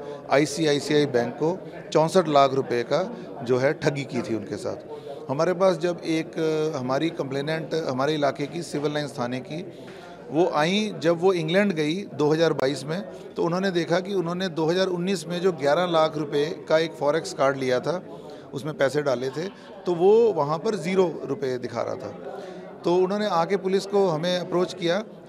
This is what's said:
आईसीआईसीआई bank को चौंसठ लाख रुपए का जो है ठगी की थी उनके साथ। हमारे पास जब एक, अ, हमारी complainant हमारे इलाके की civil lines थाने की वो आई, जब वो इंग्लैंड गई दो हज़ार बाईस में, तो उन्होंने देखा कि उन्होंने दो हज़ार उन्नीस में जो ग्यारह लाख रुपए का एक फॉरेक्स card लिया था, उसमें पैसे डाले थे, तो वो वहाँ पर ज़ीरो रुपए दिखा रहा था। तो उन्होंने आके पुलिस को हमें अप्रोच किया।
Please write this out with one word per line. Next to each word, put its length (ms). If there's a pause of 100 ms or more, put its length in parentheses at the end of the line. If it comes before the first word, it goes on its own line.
(320)
आईसीआईसीआई 760
bank 280
को 260 (340)
चौंसठ 340
लाख 260
रुपए 300
का 320 (280)
जो 140
है 160
ठगी 300
की 180
थी 140
उनके 220
साथ। 180 (560)
हमारे 220
पास 240
जब 280
एक, 340 (360)
अ, 20
हमारी 320
complainant 640
हमारे 400
इलाके 340
की 160
civil 300
lines 260
थाने 200
की 340 (580)
वो 220
आई, 460
जब 200
वो 140
इंग्लैंड 400
गई 220
दो 360
हज़ार 220
बाईस 300
में, 180 (320)
तो 100
उन्होंने 280
देखा 280
कि 140
उन्होंने 360
दो 160
हज़ार 220
उन्नीस 400
में 140
जो 100
ग्यारह 340
लाख 320
रुपए 520
का 80
एक 140
फॉरेक्स 420
card 240
लिया 220
था, 240 (500)
उसमें 240
पैसे 240
डाले 280
थे, 180 (380)
तो 100
वो 380
वहाँ 240
पर 180
ज़ीरो 500
रुपए 320
दिखा 240
रहा 140
था। 140 (760)
तो 100
उन्होंने 320
आके 300
पुलिस 280
को 220
हमें 320
अप्रोच 340
किया। 300 (260)